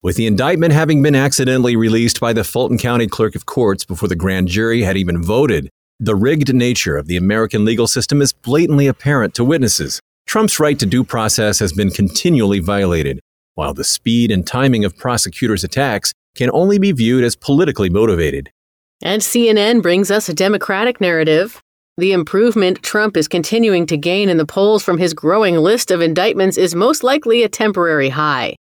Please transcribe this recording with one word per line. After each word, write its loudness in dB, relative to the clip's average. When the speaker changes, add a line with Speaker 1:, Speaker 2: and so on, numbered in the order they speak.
Speaker 1:
With -2
the 0
indictment 2
having 2
been 4
accidentally 0
released 0
by -2
the 0
Fulton -2
County 0
Clerk -2
of -12
Courts 0
before -6
the -2
grand 0
jury 0
had 0
even -2
voted, 0
the 0
rigged 2
nature 0
of -6
the -2
American 0
legal 2
system 0
is 0
blatantly 0
apparent 0
to -2
witnesses. -2
Trump's 0
right 2
to -2
due 0
process -2
has -2
been 0
continually 0
violated, -2
while -6
the -8
speed 0
and 0
timing 0
of -4
prosecutors' -4
attacks -4
can -2
only 2
be 2
viewed 2
as 0
politically 0
motivated. 0
Speaker 2:
And -2
C 2
N 4
N 2
brings 0
us -2
a -6
Democratic -2
narrative. 0
The 0
improvement 0
Trump -2
is 0
continuing 0
to -4
gain -2
in 2
the 2
polls 0
from -2
his 0
growing 2
list 0
of 0
indictments 0
is 0
most 0
likely 2
a 2
temporary 0
high. -4